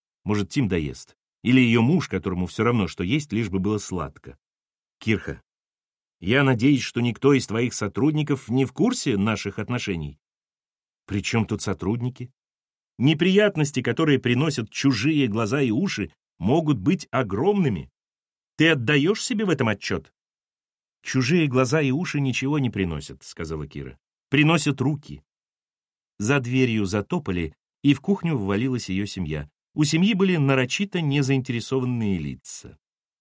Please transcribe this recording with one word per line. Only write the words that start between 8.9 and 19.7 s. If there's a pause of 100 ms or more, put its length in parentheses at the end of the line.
наших
отношений?» (840)
«При
чем
тут
сотрудники?» (640)
«Неприятности,
которые
приносят
чужие
глаза
и
уши, (280)
могут
быть
огромными. (680)
Ты
отдаешь
себе
в
этом
отчет?» (880)